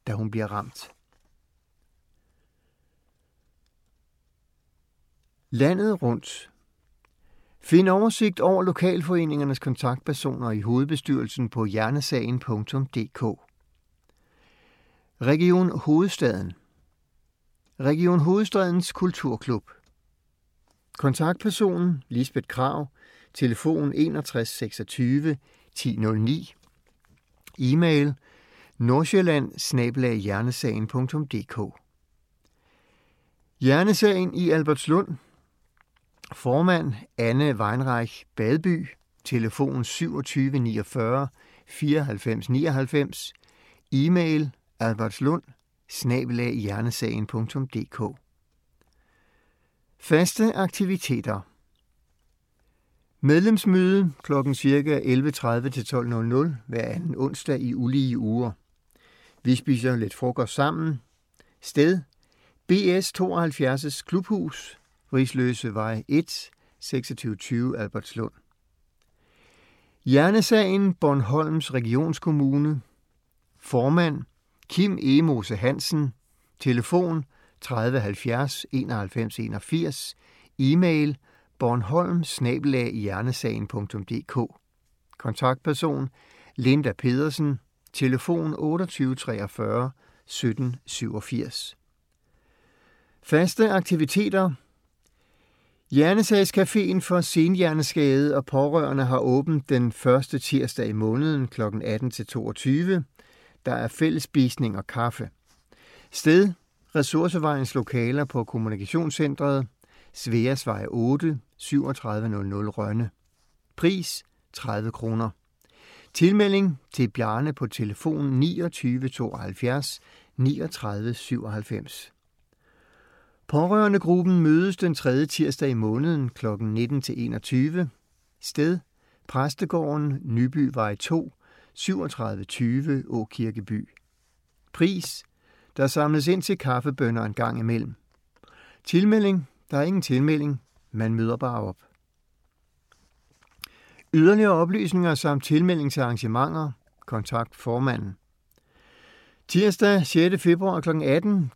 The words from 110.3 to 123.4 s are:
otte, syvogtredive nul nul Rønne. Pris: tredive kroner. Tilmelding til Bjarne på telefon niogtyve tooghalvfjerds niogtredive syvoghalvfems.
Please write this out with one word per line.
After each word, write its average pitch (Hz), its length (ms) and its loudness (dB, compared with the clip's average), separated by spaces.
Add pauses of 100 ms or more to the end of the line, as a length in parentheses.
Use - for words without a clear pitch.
otte, 135 500 0 (180)
syvogtredive 131 720 -2
nul 101 180 -4
nul 101 220 -4
Rønne. 107 400 -2 (680)
Pris: 180 480 -2 (300)
tredive 110 380 -6
kroner. 113 380 -4 (840)
Tilmelding 196 640 4 (140)
til 123 140 2
Bjarne 117 460 -2
på 135 140 -4
telefon 143 640 -4
niogtyve 131 800 0
tooghalvfjerds 120 920 -6 (380)
niogtredive 120 760 -2
syvoghalvfems. 107 1000 -8 (1300)